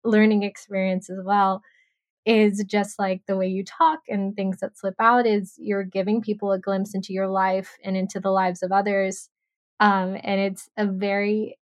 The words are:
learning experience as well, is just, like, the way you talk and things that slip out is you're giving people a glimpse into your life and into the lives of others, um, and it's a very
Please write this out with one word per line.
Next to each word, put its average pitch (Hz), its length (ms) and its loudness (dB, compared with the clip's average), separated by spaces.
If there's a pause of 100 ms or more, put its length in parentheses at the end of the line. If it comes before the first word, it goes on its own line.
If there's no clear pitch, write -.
learning 214 380 4
experience 190 640 -4
as 185 160 -8
well, 196 360 2 (640)
is 214 400 4
just, 202 320 -2
like, 190 300 -2
the 196 80 0
way 190 120 0
you 190 160 -4
talk 311 440 0
and 202 280 -4
things 190 240 -4
that - 180 -8
slip 190 220 -6
out 233 260 4
is 208 320 0
you're 196 260 -4
giving 190 380 -2
people 208 320 -4
a 190 60 0
glimpse 196 360 -4
into 196 160 -6
your 190 160 -2
life 190 560 -2
and 190 140 -4
into 190 220 -4
the 190 100 0
lives 185 340 0
of 185 80 -4
others, 196 580 0 (520)
um, 196 420 2
and 196 180 0
it's 196 360 -4
a 214 80 0
very 202 760 -2